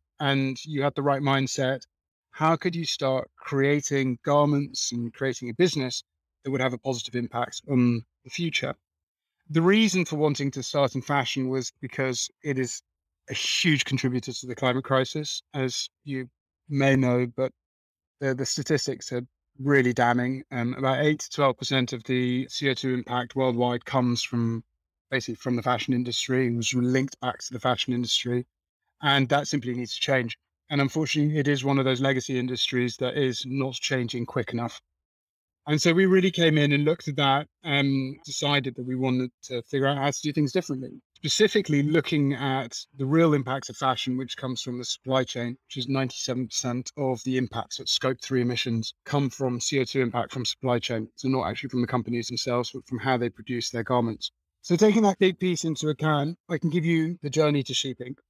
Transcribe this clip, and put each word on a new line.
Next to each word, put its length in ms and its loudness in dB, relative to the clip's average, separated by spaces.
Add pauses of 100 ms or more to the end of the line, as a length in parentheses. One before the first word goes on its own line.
(200)
and 440 2
you 180 -2
had 120 0
the 80 -4
right 180 2
mindset, 640 0 (480)
how 260 2
could 180 -2
you 120 -4
start 500 -2
creating 880 0
garments 680 2
and 220 -6
creating 380 -4
a 40 -8
business 480 0 (420)
that 60 -6
would 120 -2
have 100 0
a 60 -6
positive 360 -6
impact 460 -4 (100)
on 320 4 (220)
the 60 -20
future? 440 -4 (760)
The 120 4
reason 420 6
for 120 -6
wanting 360 2
to 100 -8
start 320 0
in 80 -4
fashion 460 0
was 320 -4
because 480 -4 (140)
it 160 -2
is 240 -4 (460)
a 60 -6
huge 500 2
contributor 480 -2
to 140 -12
the 80 -8
climate 300 0
crisis, 580 -2 (120)
as 340 -4 (160)
you 240 -8 (400)
may 280 4
know, 300 4 (100)
but 160 -2 (680)
the, 140 0
the 120 -4
statistics 640 -2
are 100 -4 (380)
really 320 6
damning. 580 2
Um, 240 -2
about 300 0
eight 160 2
to 100 -12
twelve 280 2
percent 340 0
of 120 -6
the 440 0
C 220 -2
O 40 2
two 200 -2
impact 420 -4
worldwide 480 0
comes 380 0
from 420 -2 (460)
basically 260 -4
from 180 -2
the 80 -2
fashion 320 0
industry. 540 0
It 80 0
was 180 -2
linked 460 0
back 200 -4
to 120 -12
the 80 -8
fashion 320 0
industry, 540 -2 (540)
and 280 4
that 180 2
simply 280 -4
needs 200 -8
to 60 -8
change. 380 0 (320)
And 100 2
unfortunately, 580 0
it 80 2
is 180 2
one 140 2
of 60 2
those 160 0
legacy 380 0
industries 580 -2
that 200 -4
is 300 0
not 280 -2
changing 520 -4
quick 260 -4
enough. 280 -6 (880)
And 120 2
so 120 4
we 140 6
really 260 6
came 260 4
in 140 4
and 120 4
looked 220 0
at 80 -4
that 320 2 (160)
and 640 0
decided 500 0
that 100 -8
we 120 -4
wanted 340 0 (140)
to 180 -6
figure 240 0
out 100 2
how 140 0
to 100 -4
do 120 -4
things 180 0
differently, 400 -4 (240)
specifically 720 2
looking 500 2
at 420 -4 (200)
the 100 -4
real 260 6
impacts 360 -2
of 80 -14
fashion, 400 0
which 200 -6
comes 240 -6
from 180 -8
the 60 -10
supply 380 0
chain, 340 -6 (120)
which 80 -14
is 100 -6
ninety-seven 640 -2
percent 480 -4
of 260 -2
the 140 -2
impacts 420 -4
at 100 -10
Scope 320 -2
three 220 -2
emissions 500 -2 (120)
come 260 0
from 300 -4
C 180 -2
O 60 2
two 160 -2
impact 320 -2
from 120 -4
supply 360 0
chain. 340 -4
So 140 -6
not 180 2
actually 220 -6
from 140 -2
the 40 0
companies 400 -2
themselves, 460 -4
but 160 -12
from 100 -6
how 180 2
they 120 0
produce 420 -6
their 140 -4
garments. 480 0 (300)
So 120 0
taking 280 6
that 180 4
big 180 4
piece 240 0
into 280 -2
account, 480 0 (100)
I 100 -2
can 120 0
give 140 0
you 380 0
the 80 -6
journey 320 4
to 120 -6
Sheep 260 -4
Inc. 160 -12 (140)